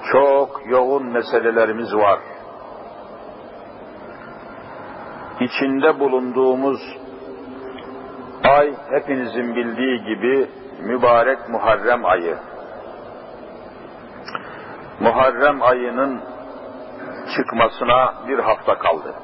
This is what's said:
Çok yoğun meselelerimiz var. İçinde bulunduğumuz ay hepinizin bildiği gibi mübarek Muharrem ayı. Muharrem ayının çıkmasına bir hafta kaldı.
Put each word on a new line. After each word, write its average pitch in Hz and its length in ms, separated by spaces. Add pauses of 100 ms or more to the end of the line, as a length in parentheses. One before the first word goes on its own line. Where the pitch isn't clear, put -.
(120)
Çok 139 540
yoğun 127 400
meselelerimiz 113 880
var. 101 240 (3250)
İçinde 139 600
bulunduğumuz 127 800 (1600)
ay 143 300 (160)
hepinizin 123 680
bildiği 120 480
gibi 110 460 (300)
mübarek 120 680
Muharrem 110 560
ayı. 87 320 (2500)
Muharrem 127 640
ayının 123 600 (1120)
çıkmasına 120 800 (140)
bir 135 120
hafta 107 380
kaldı. 78 460